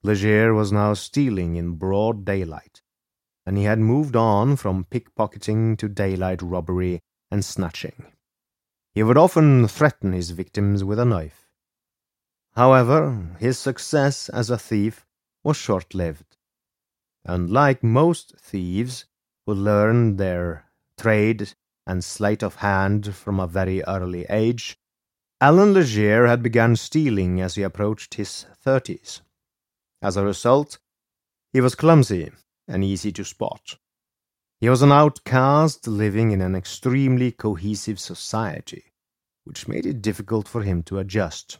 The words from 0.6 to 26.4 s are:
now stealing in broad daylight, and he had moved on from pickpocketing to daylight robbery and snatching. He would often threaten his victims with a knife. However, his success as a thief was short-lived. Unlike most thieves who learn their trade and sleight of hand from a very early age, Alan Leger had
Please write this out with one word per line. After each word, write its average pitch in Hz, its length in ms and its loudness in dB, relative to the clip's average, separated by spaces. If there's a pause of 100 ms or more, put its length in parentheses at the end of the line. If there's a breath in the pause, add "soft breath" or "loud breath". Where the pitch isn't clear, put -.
now 104 220 2
stealing 95 600 -4
in 85 200 -6
broad 98 500 -2
daylight, 90 560 -8 (640)
and 95 120 -4
he 101 80 0
had 110 140 0
moved 123 360 2
on 113 400 2
from 95 340 -6
pickpocketing 110 880 -4
to 107 100 -6
daylight 92 540 -4
robbery 90 580 -4 (300)
and 101 160 -2
snatching. - 600 -10 (920)
He 107 80 0
would 120 140 4
often 151 500 6
threaten 101 460 -2
his 87 180 -6
victims 98 520 -2
with 104 160 -4
a 123 60 0
knife. 85 440 -4 (1040)
However, 127 840 4
his 123 180 -2
success 139 720 -2
as 113 200 -4
a 120 80 -2
thief 107 480 -4 (380)
was 151 140 0
short-lived. 90 800 -6 (880)
Unlike 101 580 0
most 143 560 0
thieves 101 680 -6 (400)
who 107 80 -4
learn 104 640 2
their 87 480 -4 (340)
trade 107 540 0 (340)
and 92 160 -4
sleight 107 400 -2
of 98 120 -6
hand 101 600 -2
from 98 240 -6
a 92 80 -4
very 92 360 -4
early 90 460 -6
age, 113 480 -2 (640)
Alan 185 320 8
Leger 113 540 4
had 120 160 2